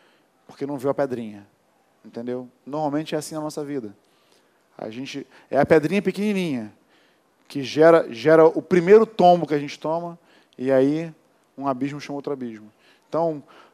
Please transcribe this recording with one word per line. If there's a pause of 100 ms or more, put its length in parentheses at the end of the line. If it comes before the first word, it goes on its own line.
(460)
Porque
não
viu
a
pedrinha. (560)
Entendeu? (160)
Normalmente
é
assim
na
nossa
vida. (840)
A
gente, (240)
é
a
pedrinha
pequenininha (760)
que
gera,
gera
o
primeiro
tombo
que
a
gente
toma, (380)
e
aí (420)
um
abismo
chama
outro
abismo. (340)
Então, (320)